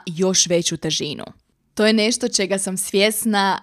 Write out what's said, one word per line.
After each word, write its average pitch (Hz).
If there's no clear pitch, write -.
još 185
veću 170
težinu. 151
To 214
je 220
nešto 220
čega 196
sam 190
svjesna 202